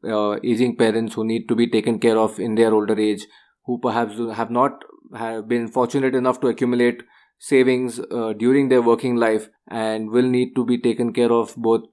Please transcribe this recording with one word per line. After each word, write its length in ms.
uh, 400
aging 320
parents 380
who 100
need 240
to 60
be 120
taken 320
care 200
of 200
in 180
their 180
older 260
age, 260
who 140
perhaps 380
have 160
not 340
have 320
been 180
fortunate 480
enough 280
to 60
accumulate 540
savings, 600
uh, 360
during 340
their 140
working 340
life 320
and 420
will 180
need 260
to 100
be 120
taken 360
care 200
of 240
both 260